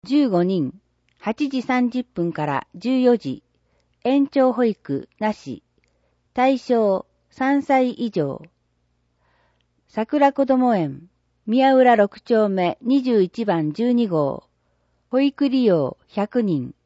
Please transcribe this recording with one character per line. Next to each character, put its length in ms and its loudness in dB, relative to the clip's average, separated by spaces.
十 260 0
五 140 2
人。 360 -2
八 320 -6
時 140 -4
三 260 0
十 140 -6
分 280 -6
か 140 -6
ら 300 -6
十 240 -2
四 180 2
時。 240 -8
延 240 2
長 260 2
保 100 0
育 540 -4
な 160 -2
し。 300 -14
対 240 2
象、 480 0
三 320 -2
歳 260 2
以 220 -6
上。 320 -4
桜 460 0
こ 120 0
ど 120 2
も 180 2
園、 340 -4
宮 280 2
浦 200 6
六 240 0
丁 280 0
目 340 -2
二 200 0
十 220 2
一 200 -6
番 300 -2
十 180 -2
二 160 0
号。 360 -2
保 100 0
育 300 0
利 160 0
用 320 0
百 360 -4
人。 320 -4